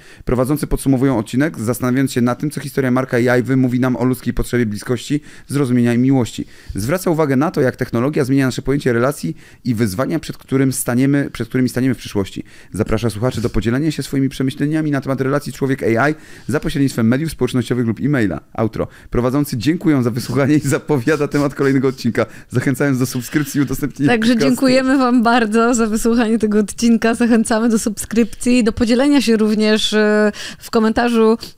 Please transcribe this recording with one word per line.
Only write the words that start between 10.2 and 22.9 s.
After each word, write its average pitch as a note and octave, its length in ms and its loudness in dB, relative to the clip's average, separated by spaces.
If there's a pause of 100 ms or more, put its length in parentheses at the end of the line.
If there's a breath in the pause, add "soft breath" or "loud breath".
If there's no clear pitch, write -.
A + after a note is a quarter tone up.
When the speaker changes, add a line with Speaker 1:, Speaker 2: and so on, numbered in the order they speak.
Speaker 1:
którym C3+ 340 0
staniemy, C3+ 600 0
przed A2+ 160 -8
którymi B2+ 200 0
staniemy B2 260 0
w - 40 -16
przyszłości. - 460 -6 (280 loud breath)
Zaprasza A2 380 -2
słuchaczy A#2 300 -4
do G#2+ 100 -2
podzielenia B2 400 0
się D3 120 -6
swoimi C3+ 260 -2
przemyśleniami D3 640 -2
na C#3 100 -2
temat C3 200 -4
relacji C3+ 320 -2
człowiek C3+ 300 -4
A A2+ 280 2
I D#3 40 -2 (340 loud breath)
za C3+ 120 -2
pośrednictwem C3 480 0
mediów C#3 220 0
społecznościowych B2 560 -2
lub G2+ 140 -4
e-maila. A2 400 -2 (120)
Outro. G#2+ 340 -4 (240 loud breath)
Prowadzący B2+ 480 -2
dziękują D3 440 0
za A#2+ 80 0
wysłuchanie C3 440 0
i D3 60 4
zapowiada C#3+ 680 0
temat C#3+ 260 0
kolejnego C3+ 340 2
odcinka, A#2 380 -2 (240 loud breath)
zachęcając C3+ 480 0